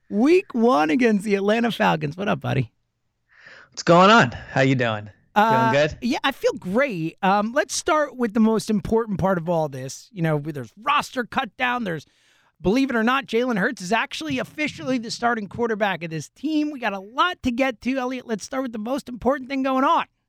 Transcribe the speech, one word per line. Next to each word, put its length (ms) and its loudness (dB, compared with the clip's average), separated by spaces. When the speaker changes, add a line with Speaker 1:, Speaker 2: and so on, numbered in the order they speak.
Speaker 1:
Week 440 2
one 360 4
against 360 2
the 100 0
Atlanta 360 2
Falcons. 440 0
What 140 -6
up, 100 0
buddy? 320 -2
Speaker 2:
What's 120 -12
going 260 8
on? 220 6
How 300 -4
you 140 4
doing? 340 -2
Speaker 1:
Uh, 360 2
Speaker 2:
Feeling 160 4
good? 140 -6
Speaker 1:
yeah, 220 -2
I 80 0
feel 220 -2
great. 720 -2
Um, 300 2
let's 220 -2
start 400 0
with 180 -2
the 60 2
most 300 2
important 500 0
part 180 2
of 120 -6
all 180 0
this. 460 -12
You 80 -6
know, 180 0
there's 320 -10
roster 440 -2
cut 320 -4
down. 260 -2
There's, 220 -6
believe 300 2
it 40 -2
or 80 2
not, 220 0
Jalen 320 0
Hurts 240 -2
is 100 -4
actually 460 -2
officially 640 -4
the 100 -10
starting 380 -2
quarterback 560 -2
of 80 -8
this 180 -8
team. 400 -2
We 100 -10
got 140 -2
a 60 -8
lot 440 -2
to 80 0
get 300 -2
to. 160 -2
Elliot, 300 -6
let's 180 -6
start 160 -6
with 120 -6
the 40 -10
most 320 -6
important 400 -4
thing 140 -4
going 200 0
on. 220 2